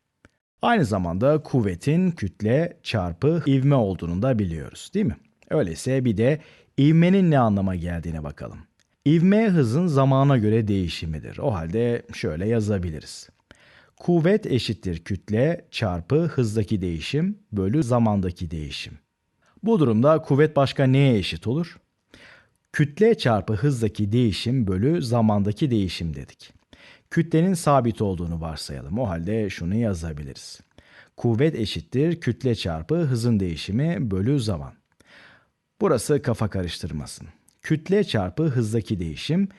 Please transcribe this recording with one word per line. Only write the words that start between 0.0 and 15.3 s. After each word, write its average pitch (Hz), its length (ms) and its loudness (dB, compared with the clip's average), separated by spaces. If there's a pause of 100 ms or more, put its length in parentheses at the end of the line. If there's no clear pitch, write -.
Aynı 233 240 2
zamanda 101 580 0
kuvvetin 139 680 0
kütle 120 720 -2
çarpı 117 640 0
ivme 139 280 4
olduğunu 95 460 0
da 127 180 0
biliyoruz, 82 540 -6
değil 202 120 0
mi? 98 120 -2 (320)
Öyleyse 127 560 -2
bir 107 120 2
de 139 220 2 (400)
ivmenin 170 520 4
ne 139 80 4
anlama 98 360 2
geldiğine 82 480 -6
bakalım. 71 340 -12 (480)
İvme 185 420 4
hızın 165 400 2
zamana 135 500 4
göre 107 300 2
değişimidir. 80 680 -4
O 135 160 -2
halde 110 500 -2 (100)
şöyle 90 340 -4
yazabiliriz. 101 840 -4 (680)
Kuvvet 175 480 2
eşittir 104 520 -2
kütle 117 760 -2